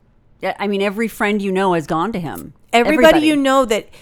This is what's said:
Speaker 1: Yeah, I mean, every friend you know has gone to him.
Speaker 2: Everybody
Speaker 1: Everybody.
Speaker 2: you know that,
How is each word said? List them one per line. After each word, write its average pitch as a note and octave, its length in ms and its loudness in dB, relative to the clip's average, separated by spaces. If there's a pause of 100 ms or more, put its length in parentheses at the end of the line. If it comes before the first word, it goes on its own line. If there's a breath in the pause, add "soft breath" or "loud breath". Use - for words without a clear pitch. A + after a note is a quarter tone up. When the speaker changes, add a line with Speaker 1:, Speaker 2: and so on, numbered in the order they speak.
(400)
Speaker 1:
Yeah, F#3+ 180 -4
I G3+ 100 -4
mean, G3 140 -2
every G#3 260 -4
friend G#3 320 -2
you G3 120 -4
know F#3+ 220 0
has E3 120 -2
gone F3 260 -4
to F#3+ 80 -6
him. G2+ 320 -12 (200)
Speaker 2:
Everybody B3 340 4
Speaker 1:
Everybody. D#4 220 6
Speaker 2:
you D4+ 80 0
know C4+ 280 2
that, G#3+ 240 -4 (140 loud breath)